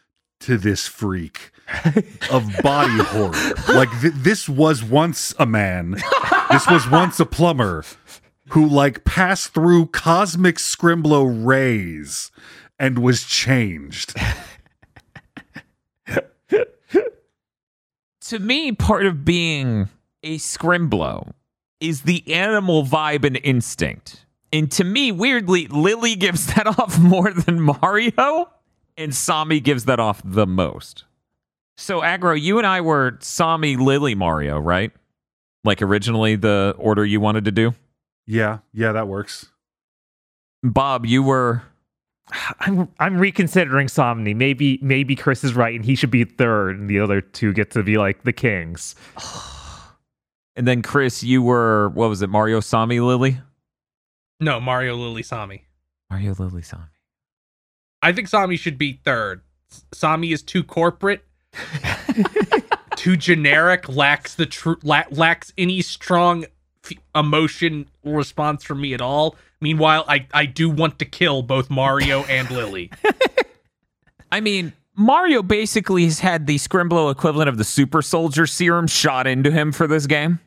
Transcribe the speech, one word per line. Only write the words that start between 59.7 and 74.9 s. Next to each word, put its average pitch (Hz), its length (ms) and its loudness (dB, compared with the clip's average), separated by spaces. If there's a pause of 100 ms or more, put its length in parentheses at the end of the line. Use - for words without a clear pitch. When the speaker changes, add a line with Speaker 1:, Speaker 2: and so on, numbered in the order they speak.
Speaker 4:
S-, - 220 -20
Sami 160 400 -2
is 151 100 -4
too - 220 -4
corporate, 175 580 -2 (300)
<laughs> - 1400 -4
too 180 220 0
generic, 160 720 2
lacks 143 460 0
the 160 100 0
tr-, - 360 -4
la-, 151 280 2
lacks 165 480 0
any 185 240 0
strong 175 640 0 (360)
f-, - 100 -18 (220)
emotion 151 760 0 (120)
response 147 640 -4
from 143 160 -8
me 139 140 -4
at 120 80 -6
all. 147 340 0 (240)
Meanwhile, 156 480 2
I, 143 240 0
I 147 140 2
do 160 240 0
want 156 300 -2
to 151 40 -2
kill 143 380 0
both 131 260 -2
Mario 139 560 0
and 131 260 -2
Lily. 98 400 -8 (720)
<laughs> - 720 -18
Speaker 2:
I 196 80 -2
mean, 196 320 -2 (260)